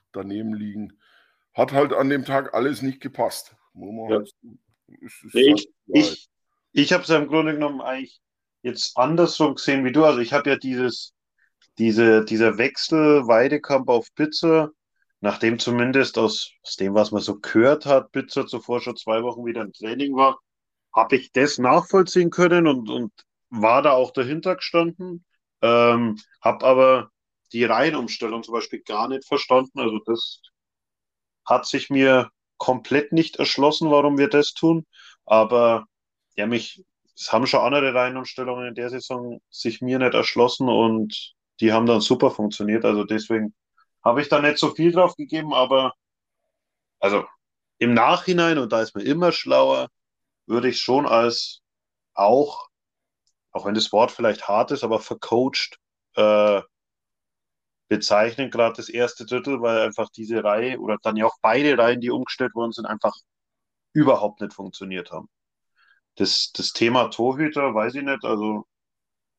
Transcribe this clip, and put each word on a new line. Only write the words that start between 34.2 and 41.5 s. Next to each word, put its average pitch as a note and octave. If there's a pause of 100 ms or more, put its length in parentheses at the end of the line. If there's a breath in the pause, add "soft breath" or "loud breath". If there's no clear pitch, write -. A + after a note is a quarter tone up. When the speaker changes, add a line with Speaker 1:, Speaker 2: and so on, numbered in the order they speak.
Speaker 2:
das D3
tun. E3 (380 soft breath)
Aber A2 (500)
ja, G#2
mich, - (300)
es -
haben A#2+
schon B2+
andere C3+
Reihenumstellungen B2+
in A#2
der A#2+
Saison B2
sich -
mir B2+
nicht B2+
erschlossen A#2+
und A2 (260)